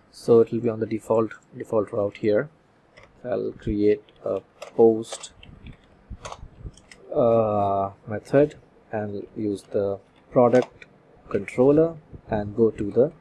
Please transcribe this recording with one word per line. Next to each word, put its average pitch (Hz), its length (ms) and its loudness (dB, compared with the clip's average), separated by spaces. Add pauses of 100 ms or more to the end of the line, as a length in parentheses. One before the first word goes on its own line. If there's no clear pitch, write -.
(100)
So 117 300 4
it 113 100 2
will 113 100 -4
be 117 100 -2
on 110 100 -6
the 110 60 -4
default, 110 460 -2 (240)
default 110 360 -4
route 101 240 -4
here. 113 320 0 (760)
I'll 107 300 -6
create 104 500 0 (220)
a 101 160 -4 (340)
post, 113 580 2 (1800)
uh, 104 760 0 (180)
method 139 480 0 (340)
and 104 360 -8 (100)
use 104 260 -6
the 98 360 -4 (320)
product 123 560 2 (420)
controller 143 680 2 (340)
and 104 260 -6
go 113 140 4
to 104 200 -6
the 131 300 2